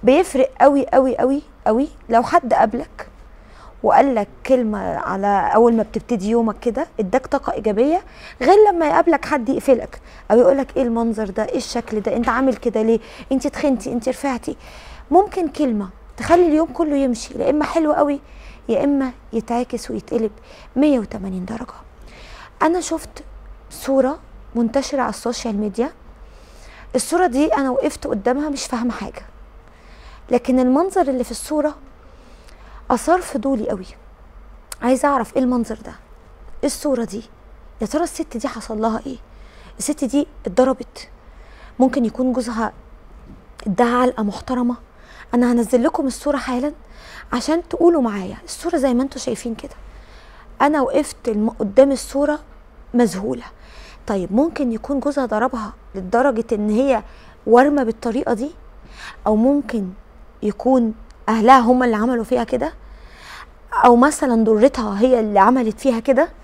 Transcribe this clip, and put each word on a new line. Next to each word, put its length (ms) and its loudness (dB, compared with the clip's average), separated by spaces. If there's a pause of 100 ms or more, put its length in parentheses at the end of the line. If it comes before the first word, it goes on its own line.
بيفرق 480 2 (100)
أوي، 220 6
أوي، 320 2
أوي، 260 0 (260)
أوي 200 0 (220)
لو 140 2
حد 300 0
قابلك 540 -2 (760)
وقال 320 4
لك 120 -2 (180)
كلمة 520 0
على 580 0
أول 180 6
ما 100 2
بتبتدي 460 -4
يومك 300 0
كده، 280 -4 (120)
اداك 280 -2
طاقة 260 -4
إيجابية، 480 0 (400)
غير 160 6 (140)
لما 160 0
يقابلك 380 2
حد 240 -2
يقفلك 520 0 (300)
أو 60 6
يقولك: 400 4
"إيه 60 0
المنظر 460 -2
ده؟ 160 -4
إيه 120 -6
الشكل 420 -6
ده؟ 160 -2
أنت 140 -2
عامل 260 0
كده 260 -2
ليه؟ 180 2 (320)
أنت 160 -2
تخنتي، 460 -2
أنت 160 -4
رفعتي". 480 -6 (540)
ممكن 360 4
كلمة 420 -2 (280)
تخلي 300 4
اليوم 260 2
كله 220 -2
يمشي، 380 -2
لا 160 -2
إما 160 0
حلو 280 0
قوي، 260 0 (500)
يا 140 0
إما 280 0 (220)
يتعكس 580 -6
ويتقلب 400 -4 (440)
مية 240 4
وتمانين 460 -8
درجة. 280 -12 (880)
أنا 200 2
شفت 420 -8 (460)
صورة 500 0 (360)
منتشرة 460 -2
على 80 -2
السوشيال 480 -6
ميديا، 340 -4 (1040)
الصورة 320 0
دي 260 0
أنا 160 0
وقفت 380 -4
قدامها 420 -2
مش 160 -8
فاهمة 260 -4
حاجة، 300 -12 (1120)
لكن 280 2
المنظر 420 2
اللي 220 0
في 80 -10
الصورة 440 -4 (1160)
أثار 300 2
فضولي 480 -4
قوي، 160 -6 (960)
عايزة 260 0
أعرف 280 -2
إيه 60 2
المنظر 340 -2
ده، 160 -18 (720)
إيه 20 -2
الصورة 380 -2
دي، 200 -10 (580)
يا 60 -4
ترى 160 -2
الست 340 -8
دي 100 -6
حصل 340 -8
لها 240 -2
إيه؟ 120 -10 (640)
الست 240 -4
دي 240 0 (180)
اتضربت، 640 -2 (720)
ممكن 260 2
يكون 280 -2
جوزها 400 -4 (920)
اداها 300 0
علقة 260 0
محترمة. 520 -4 (580)
أنا 180 2
هنزل 320 2
لكم 240 0
الصورة 300 -4
حالاً 360 -4 (600)
عشان 340 -2
تقولوا 340 2
معايا. 420 -4
الصورة 340 -6
زي 160 2
ما 100 2
انتوا 180 -8
شايفين 340 -6
كده، 200 -16 (840)
أنا 200 2
وقفت 460 -2
الم-، 220 0
قدام 420 4
الصورة 480 -2 (540)
مذهولة. 500 0 (640)
طيب، 260 -4
ممكن 380 0
يكون 280 -4
جوزها 260 -2
ضربها 480 -4 (220)
لدرجة 560 0
إن 180 -2
هي 340 2 (440)
وارمة 360 6
بالطريقة 500 -2
دي، 180 -4 (760)
أو 80 2
ممكن 540 0 (540)
يكون 500 0 (360)
أهلها 300 6
هم 240 4
اللي 120 2
عملوا 280 0
فيها 200 -2
كده، 300 -4 (1120)
أو 100 10
مثلًا 480 2
ضرتها 560 2
هي 200 4
اللي 200 2
عملت 400 4
فيها 200 0
كده. 300 2 (140)